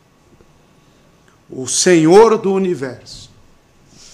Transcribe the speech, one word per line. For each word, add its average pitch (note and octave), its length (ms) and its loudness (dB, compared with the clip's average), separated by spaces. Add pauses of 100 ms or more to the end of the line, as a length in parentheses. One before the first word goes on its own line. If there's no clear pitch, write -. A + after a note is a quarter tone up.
(1500)
O C3 120 -12
Senhor F3+ 720 2
do F#3+ 160 -4
universo, D3 760 -10 (840)